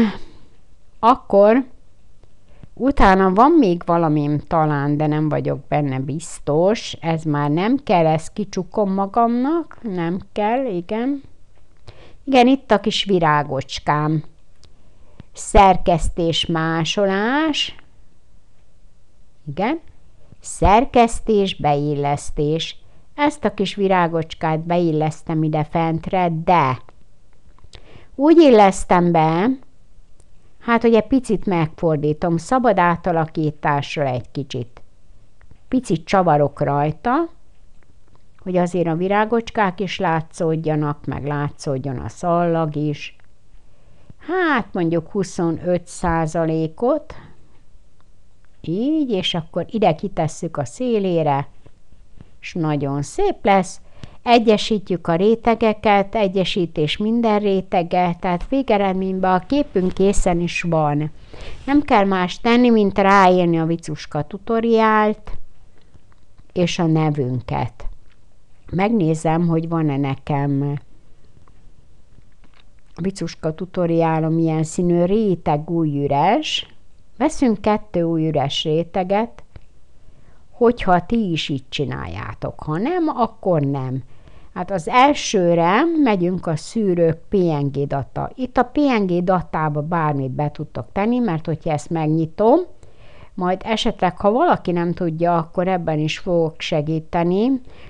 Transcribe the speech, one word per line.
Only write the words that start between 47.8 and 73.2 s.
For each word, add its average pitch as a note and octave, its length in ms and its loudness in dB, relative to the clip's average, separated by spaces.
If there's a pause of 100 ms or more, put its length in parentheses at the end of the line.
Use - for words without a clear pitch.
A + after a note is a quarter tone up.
Így, C4 480 -2
és F#3+ 240 -2
akkor E3 360 -6
ide F#3+ 260 2
kitesszük E3 640 -4
a C#3+ 80 -2
szélére, F3 800 0 (920)
és - 140 -14
nagyon D3 480 -2
szép E4+ 440 -2
lesz. G3 360 2 (420)
Egyesítjük G#3+ 840 2
a E3+ 80 2
rétegeket, G#3+ 1000 2
egyesítés F3+ 800 0
minden A3 420 2
rétege, F#3 800 0
tehát F3+ 300 -2
végeredményben F#3+ 840 0
a F3+ 120 2
képünk G#3 480 0
készen F#3+ 460 4
is F3 220 -2
van. D3+ 500 0 (540)
Nem C#4+ 160 2
kell A3+ 240 4
más F#3 340 0
tenni, A#3+ 300 6
mint G#3 280 4
ráírni F#3 640 6
a D#3+ 60 0
Vicuska D#3+ 580 -4
tutoriált A3 1080 0 (1200)
és F3 260 0
a F3 60 0
nevünket. C#3+ 1000 -2 (840)
Megnézem, E3+ 760 0
hogy E3 220 0
van-e D#3 280 0
nekem C#3+ 840 -2 (2250)
Vicuska E3+ 580 -6